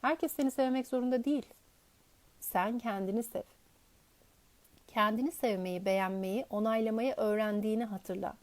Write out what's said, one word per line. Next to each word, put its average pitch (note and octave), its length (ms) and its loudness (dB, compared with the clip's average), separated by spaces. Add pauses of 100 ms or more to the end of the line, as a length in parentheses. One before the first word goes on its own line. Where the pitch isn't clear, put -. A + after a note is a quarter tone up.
Herkes D4+ 300 2
seni C4+ 200 0
sevmek C4 360 2
zorunda B3+ 360 2
değil. C#4+ 220 2 (920)
Sen G#3+ 400 0
kendini G3+ 440 -2
sev. - 200 -6 (1400)
Kendini A3 440 2
sevmeyi, F#3 540 -2
beğenmeyi, F#3+ 640 0
onaylamayı A3 640 0
öğrendiğini G#3+ 720 0
hatırla. G3 580 -6